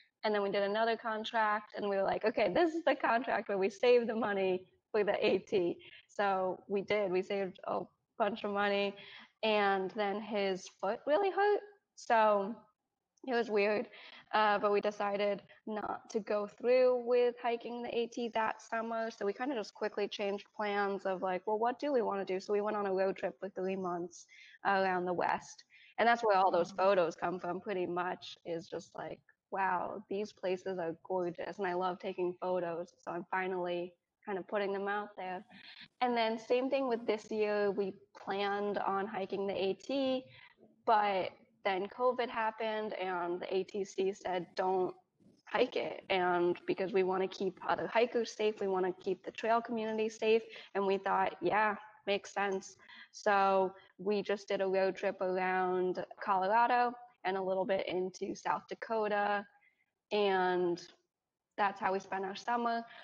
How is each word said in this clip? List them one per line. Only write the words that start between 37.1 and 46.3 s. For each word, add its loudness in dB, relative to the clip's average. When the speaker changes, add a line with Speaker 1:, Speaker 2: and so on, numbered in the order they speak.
Speaker 1:
year, 2
we -2
planned -2
on 0
hiking -4
the -2
A 0
T, -2
but 2
then 0
covid 0
happened -2
and -2
the -4
A 0
T -6
C -2
said, -4
"Don't 0
hike 0
it." -4
And 2